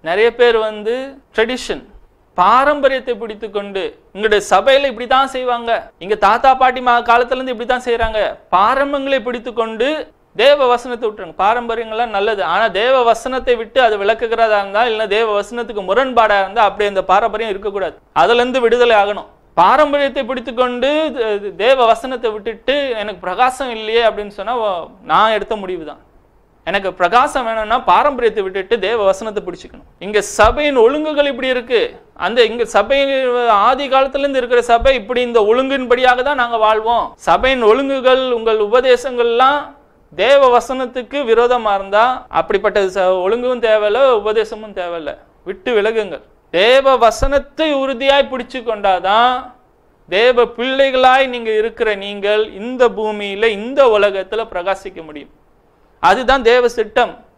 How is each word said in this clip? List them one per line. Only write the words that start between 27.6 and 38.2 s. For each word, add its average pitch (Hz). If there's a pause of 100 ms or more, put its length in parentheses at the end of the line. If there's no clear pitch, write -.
பாரம்பரியத்தை 233
விட்டுட்டு 190
தேவ 208
வசனத்தை 202
பிடிச்சுக்கணும். - (140)
இங்க 208
சபையின் 269
ஒழுங்குகள் 285
இப்படி 262
இருக்கு. 240 (140)
அந்த, 226
இங்க 226
சபை, 269 (240)
ஆதி 240
காலத்துல 269
இருந்து 277
இருக்கிற 240
சபை 240
இப்படி, 240
இந்த 240
ஒழுங்கின்படியாக 247
தான் 285
நாங்க 240
வாழ்வோம். 220
சபையின் 240
ஒழுங்குகள், 262